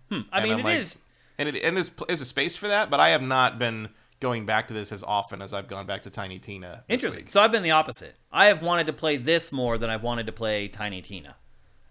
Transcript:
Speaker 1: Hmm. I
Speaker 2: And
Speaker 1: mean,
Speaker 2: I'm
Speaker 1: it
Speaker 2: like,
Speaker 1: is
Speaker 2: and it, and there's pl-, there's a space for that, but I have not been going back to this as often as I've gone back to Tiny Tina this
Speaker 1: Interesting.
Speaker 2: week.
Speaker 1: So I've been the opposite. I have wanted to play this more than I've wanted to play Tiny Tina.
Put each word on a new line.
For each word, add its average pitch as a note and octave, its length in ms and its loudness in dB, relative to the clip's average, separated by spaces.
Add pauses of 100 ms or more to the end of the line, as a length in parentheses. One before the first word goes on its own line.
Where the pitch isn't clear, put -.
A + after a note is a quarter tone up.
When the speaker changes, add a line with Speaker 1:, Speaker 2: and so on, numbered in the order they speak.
(100)
Speaker 1:
Hmm. F3+ 100 -4 (120)
I F#3+ 60 0
Speaker 2:
And A3 60 2
Speaker 1:
mean, A3 100 0
Speaker 2:
I'm G#3+ 60 0
Speaker 1:
it - 40 -2
Speaker 2:
like, C4+ 140 2
Speaker 1:
is G3+ 180 -6 (420)
Speaker 2:
and D3 100 -2
it, C3 140 -4
and E3+ 140 2
there's F3+ 140 -2
pl-, - 180 -12
there's E3+ 120 -2
a C#3 60 -8
space C#3+ 300 -2
for G#3 120 -6
that, G#3 220 2
but C#3+ 100 4
I D#3+ 100 8
have D#3 120 4
not C3 360 4
been A2+ 320 -2 (300)
going A#2+ 240 -2
back G#2+ 240 2
to A2+ 60 -8
this G#2 160 -6
as G2+ 140 -10
often G2+ 360 -2
as G2 140 -10
I've G2 140 -6
gone G2 180 -10
back F#2+ 160 -6
to G2+ 80 -16
Tiny F#2+ 300 -10
Tina F#2 480 -14
this G#3 60 -2
Speaker 1:
Interesting. B3+ 300 -4
Speaker 2:
week. - 60 -16
Speaker 1:
So G3+ 100 4
I've G#3+ 120 6
been A3 100 0
the E3+ 80 0
opposite. D#3 460 0 (160)
I F#3 140 8
have F3+ 160 6
wanted E3+ 260 2
to D3+ 40 0
play D3 240 0
this D#3+ 360 2
more B2 260 0
than A#2 120 -2
I've A2 120 -4
wanted A#2 240 -2
to G#2+ 60 -6
play G#2+ 360 -2
Tiny G2+ 340 -8
Tina. D#2 340 -14 (540)